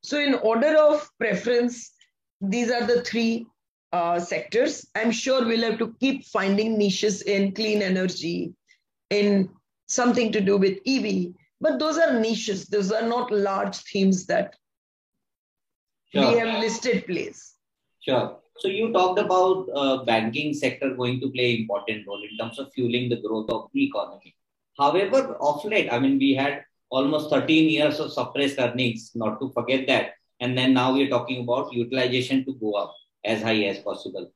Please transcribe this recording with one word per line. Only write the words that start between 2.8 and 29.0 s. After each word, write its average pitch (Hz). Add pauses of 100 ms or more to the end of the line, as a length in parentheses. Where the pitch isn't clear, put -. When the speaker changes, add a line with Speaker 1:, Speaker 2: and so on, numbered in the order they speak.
Speaker 1:
the 240
three, 226 (460)
uh, 175
sectors. 202
I'm 226
sure 262
we'll 226
have 220
to 226
keep 269
finding 208
niches 202
in 196
clean 208
energy, 180 (560)
in 202 (380)
something 240
to 214
do 196
with 190
E 269
V, 190 (260)
but 285
those 311
are 294
niches. 214
Those 196
are 220
not 240
large 196
themes 190
that - (1600)
Speaker 2:
Sure. 190
Speaker 1:
we 233
have 226
listed 220
plays. - (460)
Speaker 2:
Sure. 123 (200)
So 196
you 208
talked 185
about, 185
uh, 135
banking 113
sector 127
going 127
to 131
play 123
important 104
role 101
in 107
terms 117
of 139
fueling 123
the 120
growth 110
of 107
the 139
economy. - (440)
However, 185
of 170
late, 208
I 120
mean, 135
we 135
had 139 (260)
almost 147
thirteen 156
years 147
of 143
suppressed 139
earnings, 120